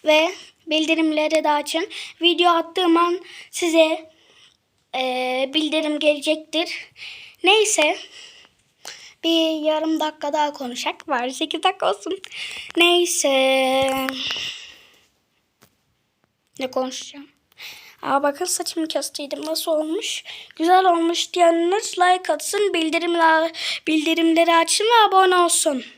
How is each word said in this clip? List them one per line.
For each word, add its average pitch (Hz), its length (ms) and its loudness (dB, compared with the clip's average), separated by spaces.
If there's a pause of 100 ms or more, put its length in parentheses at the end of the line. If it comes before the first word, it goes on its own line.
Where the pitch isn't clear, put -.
Ve 320 280 2 (340)
bildirimleri 311 760 0
de 302 60 2
açın. 302 380 -2 (340)
Video 349 280 6
attığım 330 460 2
an 349 240 0 (300)
size, 320 600 2 (880)
e, 254 560 -4
bildirim 302 440 -2
gelecektir. 311 920 -2 (540)
Neyse. 392 520 2 (1300)
Bir 330 240 2
yarım 311 500 -2
dakika 302 320 -4
daha 294 200 0
konuşak. 262 560 -8
Var 247 200 -2
sekiz 311 340 -6
dakika - 280 0
olsun. 392 280 -8 (580)
Neyse. 349 520 2 (3250)
Ne 262 120 -8
konuşacağım? 262 580 -8 (760)
Aa, 277 200 2
bakın 285 220 2
saçımı 339 440 -4
kestiydim. 294 580 -6
Nasıl 320 260 -2
olmuş? 311 520 -4 (320)
Güzel 359 280 4
olmuş 339 480 2
diyenler 349 480 2
like 359 520 0
atsın. 392 420 -2
Bildirimler, 330 800 2 (340)
bildirimleri 320 680 2
açsın 330 300 2
ve 453 240 6
abone 381 280 4
olsun. 330 480 0 (140)